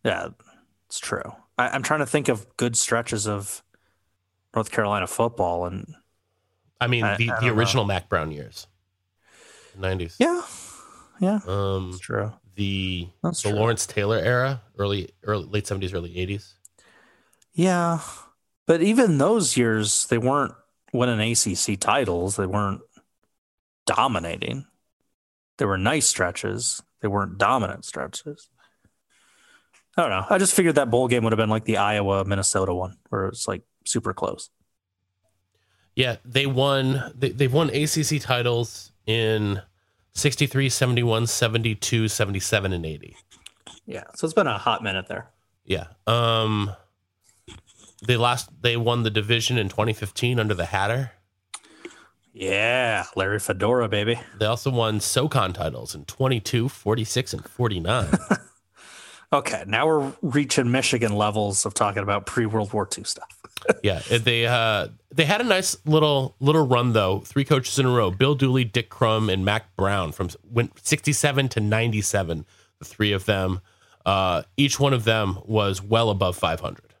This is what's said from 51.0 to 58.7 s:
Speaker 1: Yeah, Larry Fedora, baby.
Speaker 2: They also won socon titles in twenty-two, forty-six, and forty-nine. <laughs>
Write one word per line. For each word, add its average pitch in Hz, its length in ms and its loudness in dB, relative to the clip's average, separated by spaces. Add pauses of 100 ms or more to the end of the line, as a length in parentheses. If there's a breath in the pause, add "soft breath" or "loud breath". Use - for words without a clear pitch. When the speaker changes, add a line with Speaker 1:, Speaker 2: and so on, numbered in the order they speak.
Speaker 1:
Yeah, 110 720 0 (100)
Larry 98 240 0
Fedora, 110 500 0
baby. 107 300 0 (180)
Speaker 2:
They 107 100 0
also 123 260 0
won 110 260 2
socon 120 560 0
titles 76 400 -6
in 73 120 -14
twenty-two, 127 600 0
forty-six, 113 640 -2
and - 120 -10
forty-nine. 101 720 0
<laughs> - 0 - (1120 loud breath)